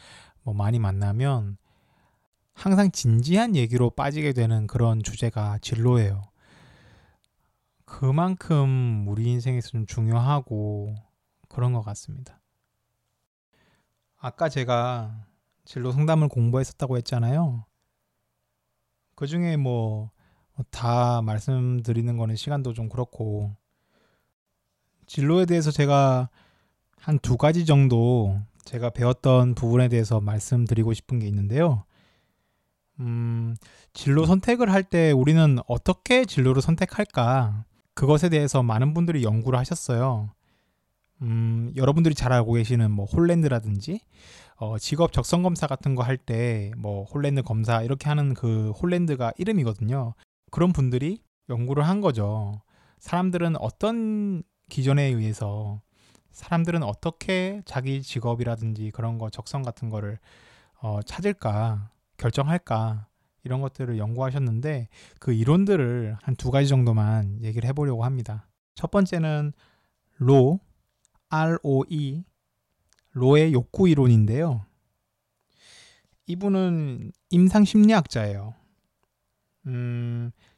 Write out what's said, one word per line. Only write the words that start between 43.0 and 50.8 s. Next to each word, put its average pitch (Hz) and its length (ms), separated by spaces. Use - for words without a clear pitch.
홀랜드라든지, 151 960
어, 110 220
직업 160 340
적성 170 300
검사 170 240
같은 135 280
거 123 80
할 127 140
때 113 600
뭐, 104 280
홀랜드 143 380
검사 113 400
이렇게 135 260
하는 143 240
그 110 380
홀랜드가 160 640
이름이거든요. 123 760
그런 175 220
분들이 139 500